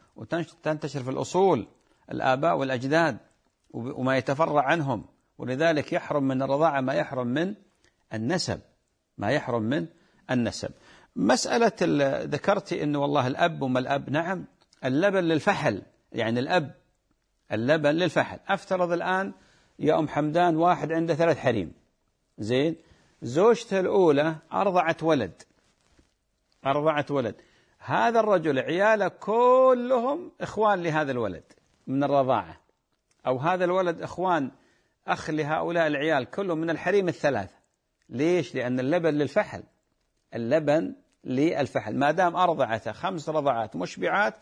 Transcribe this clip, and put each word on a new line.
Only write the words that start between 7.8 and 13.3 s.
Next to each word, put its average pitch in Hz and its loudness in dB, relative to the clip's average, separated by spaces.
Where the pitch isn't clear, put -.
النسب، 113 -2
ما 101 -4
يحرم 120 -2
من 156 -2
النسب. 117 -2
مسألة 233 2
ال-، 143 0
ذكرتي 175 -2
إنه 147 -2
والله 143 0
الأب 156 0